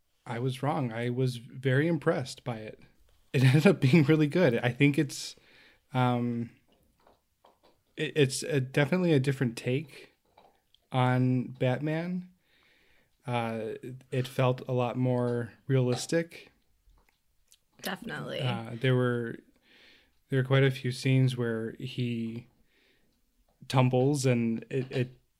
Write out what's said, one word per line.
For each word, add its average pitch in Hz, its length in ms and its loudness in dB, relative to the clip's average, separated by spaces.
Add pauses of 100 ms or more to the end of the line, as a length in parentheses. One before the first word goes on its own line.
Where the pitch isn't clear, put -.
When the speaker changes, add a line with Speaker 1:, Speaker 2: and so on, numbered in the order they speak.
(240)
Speaker 1:
I 117 140 -10
was 127 240 -4
wrong. 139 300 -2
I 117 180 -4
was 123 280 -2
very 135 500 0
impressed 165 560 -2
by 120 140 -6
it. 110 220 -14 (540)
It 127 100 4
<laughs> - 0 -
ended 135 220 6
up 185 160 6
being 143 220 6
really 156 240 4
good. 143 340 2
I 120 80 0
think 143 300 2
it's, - 360 -6 (600)
um, 120 560 0 (1400)
it, 156 200 -6
it's 135 280 2
a, 147 160 -2
definitely 156 540 2
a 139 60 6
different 131 380 0
take - 560 -6 (760)
on 127 720 2
Batman. 156 680 -4 (1000)
Uh, 117 320 -2 (240)
it, 131 120 -12 (140)
it 127 180 -2
felt 127 420 0
a - 20 -4
lot 123 260 0
more 123 520 -2 (180)
realistic. 131 840 -2 (1300)
Speaker 2:
Definitely. 151 580 -10
Speaker 1:
Uh, 117 400 -4
there 131 160 2
were, 120 440 -2 (920)
there 135 100 0
were 127 80 0
quite 135 160 4
a 135 80 4
few 127 220 -6
scenes 131 420 2
where 113 420 -4
he 117 680 -8 (1200)
tumbles, 131 580 2
and 117 440 0
it, 131 220 -6
it, 127 260 -4 (220)